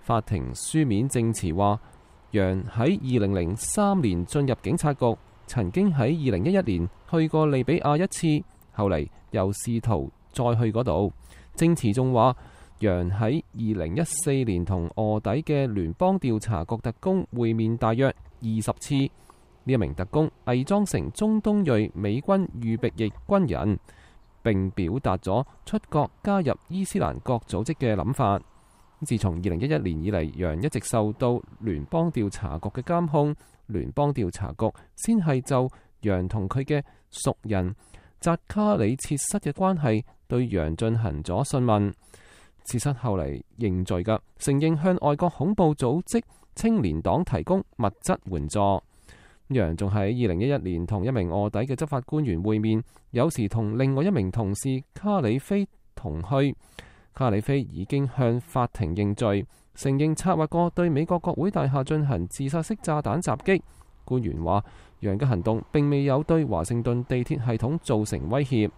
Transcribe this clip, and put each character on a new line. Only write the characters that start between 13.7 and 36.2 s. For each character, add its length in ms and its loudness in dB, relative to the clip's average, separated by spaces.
零 120 -4
一 60 0
四 300 -2
年 200 0
同 260 -2
臥 300 0
底 220 0
嘅 300 0
聯 200 -2
邦 260 2
調 200 0
查 260 -2
局 140 -4
特 220 -4
工 340 0
會 180 0
面 240 0
大 180 2
約 140 2
二 400 -8
十 200 -2
次。 140 -4
呢 40 2
一 40 4
名 180 0
特 100 -4
工 260 0
偽 180 0
裝 240 2
成 240 -2
中 320 0
東 220 2
裔 280 2
美 280 -2
軍 260 2
預 160 0
備 160 -2
役 80 -2
軍 240 4
人， 280 0
並 280 0
表 300 -2
達 180 0
咗 260 0
出 140 -4
國 180 0
加 180 2
入 140 0
伊 160 -4
斯 160 -4
蘭 200 -2
國 280 -2
組 160 -2
織 100 -2
嘅 220 0
諗 160 -2
法。 280 2
自 180 -2
從 160 0
二 60 -4
零 180 -2
一 60 -2
一 20 -2
年 260 -2
以 80 0
嚟， 240 -2
楊 260 -2
一 60 -2
直 160 -4
受 300 0
到 260 0
聯 260 -2
邦 260 0
調 180 0
查 280 -6
局 100 -6
嘅 140 -8
監 240 0
控。 280 2
聯 240 -4
邦 240 0
調 160 -2
查 220 -6
局 180 -2
先 240 0
係 240 2
就 260 0
楊 260 0